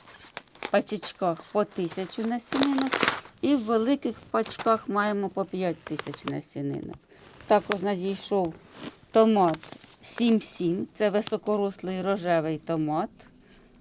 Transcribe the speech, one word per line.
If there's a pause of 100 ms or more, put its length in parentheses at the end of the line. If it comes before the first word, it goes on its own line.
(720)
пачечках
по
тисячу
насінинок. (480)
І
в
великих (140)
пачках
маємо
по
п'ять
тисяч
насінинок. (500)
Також
надійшов (580)
томат (480)
сім
сім.
Це
високорослий
рожевий
томат. (720)